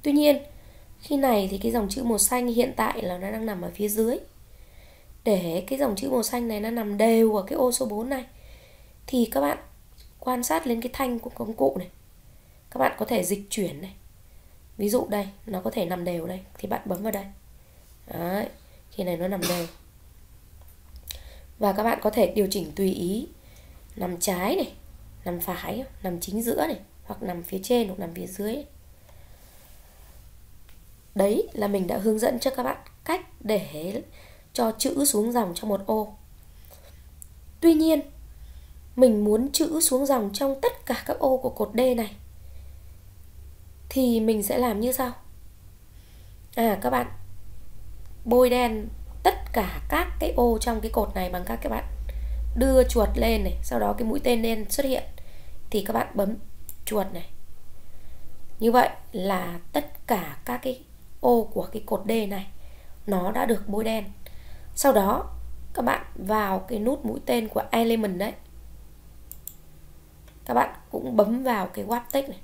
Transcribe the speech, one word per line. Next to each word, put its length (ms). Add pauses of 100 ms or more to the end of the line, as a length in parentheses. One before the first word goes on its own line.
Tuy 100
nhiên, 300 (580)
khi 160
này 340
thì 80
cái 140
dòng 160
chữ 160
màu 140
xanh 280
hiện 300
tại 260
là 160
nó 120
đang 160
nằm 160
ở 120
phía 140
dưới. 300 (1040)
Để 420
cái 120
dòng 180
chữ 140
màu 120
xanh 260
này 120
nó 100
nằm 260
đều 400
ở 60
cái 140
ô 160
số 140
bốn 220
này 160 (800)
thì 260
các 80
bạn 180 (600)
quan 240
sát 240
lên 140
cái 120
thanh 260
của 120
công 240
cụ 240
này. 100 (840)
Các 80
bạn 200
có 60
thể 200
dịch 260
chuyển 320
này. 120 (840)
Ví 120
dụ 220
đây, 180 (180)
nó 140
có 100
thể 140
nằm 200
đều 220
đây 140 (180)
thì 100
bạn 160
bấm 180
vào 100
đây. 120 (840)
Đấy, 420 (420)
khi 140
này 120
nó 120
nằm 200
đều. 180 (1900)
Và 140
các 100
bạn 200
có 80
thể 160
điều 240
chỉnh 260
tùy 160
ý, 360 (680)
nằm 240
trái 360
này, 160 (520)
nằm 160
phải, 440 (180)
nằm 180
chính 220
giữa 240
này, 140 (240)
hoặc 180
nằm 200
phía 200
trên 260
hoặc 100
nằm 160
phía 120
dưới. 380 (2500)
Đấy 380
là 160
mình 180
đã 120
hướng 200
dẫn 220
cho 100
các 120
bạn 140 (280)
cách 220 (140)
để 600 (500)
cho 260
chữ 260
xuống 280
dòng 220
trong 140
một 180
ô. 280 (1500)
Tuy 140
nhiên, 260 (960)
mình 280
muốn 280
chữ 280
xuống 260
dòng 260
trong 280
tất 260
cả 200
các 120
ô 180
của 140
cột 240
D 60 (160)
này 200 (1700)
thì 320
mình 220
sẽ 160
làm 220
như 120
sau. 200 (1400)
À, 280
các 80
bạn 160 (1160)
bôi 260
đen 380 (340)
tất 120 (180)
cả 360
các 320
cái 160
ô 220
trong 220
cái 100
cột 240
này 160
bằng 140
cách 180
các 60
bạn 160 (720)
đưa 320
chuột 260
lên 300
này, 180
sau 180
đó 180
cái 100
mũi 160
tên 180
đen 280
xuất 160
hiện 180 (640)
thì 140
các 80
bạn 220
bấm 200 (500)
chuột 280
này. 180 (1300)
Như 120
vậy 180 (220)
là 480 (120)
tất 340
cả 380
các 180
cái 200 (380)
ô 340
của 180
cái 140
cột 180
D 60 (180)
này 180 (600)
nó 260
đã 140
được 220
bôi 160
đen. 200 (720)
Sau 140
đó 380 (440)
các 80
bạn 220 (100)
vào 440
cái 200
nút 260
mũi 220
tên 220
của 220
Element 480
đấy. 140 (2000)
Các 100
bạn 260 (100)
cũng 260
bấm 260
vào 240
cái 180
Wrap 160 (120)
Text 160
này. 160